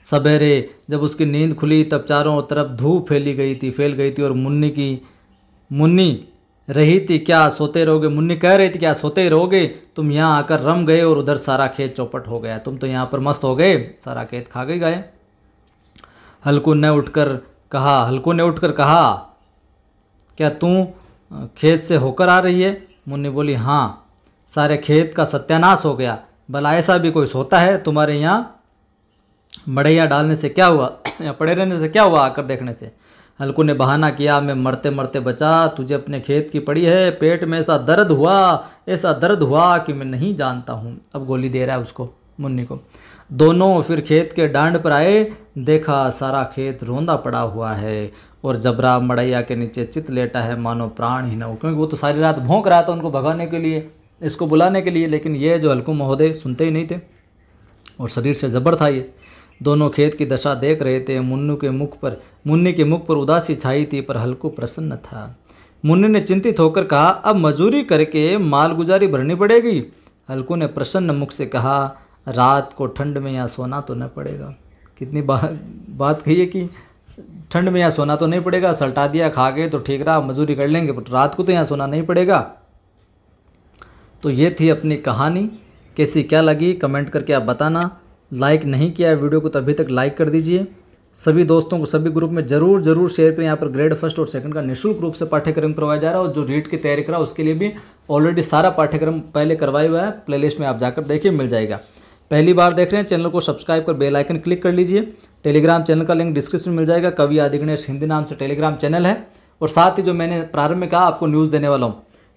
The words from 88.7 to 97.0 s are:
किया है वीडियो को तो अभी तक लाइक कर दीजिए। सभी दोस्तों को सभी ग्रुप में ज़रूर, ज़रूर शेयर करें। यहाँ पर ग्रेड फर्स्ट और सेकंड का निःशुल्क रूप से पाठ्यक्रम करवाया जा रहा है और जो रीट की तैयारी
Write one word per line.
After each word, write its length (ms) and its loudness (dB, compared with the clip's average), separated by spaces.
किया 160 2
है 80 4
वीडियो 240 2
को 80 -2
तो 100 -2
अभी 140 0
तक 180 -2
लाइक 260 0
कर 120 0
दीजिए। 380 0
सभी 300 2
दोस्तों 340 2
को 80 -4
सभी 240 -2
ग्रुप 200 -2
में 160 -4
ज़रूर, 360 2
ज़रूर 280 2
शेयर 220 4
करें। 120 -2
यहाँ 120 0
पर 120 -4
ग्रेड 260 0
फर्स्ट 240 -4
और 80 0
सेकंड 280 -8
का 80 -4
निःशुल्क 360 -4
रूप 160 -4
से 100 -6
पाठ्यक्रम 480 -2
करवाया 280 -2
जा 120 0
रहा 100 0
है 60 -2
और 60 -6
जो 100 -2
रीट 220 -4
की 100 -8
तैयारी 260 -2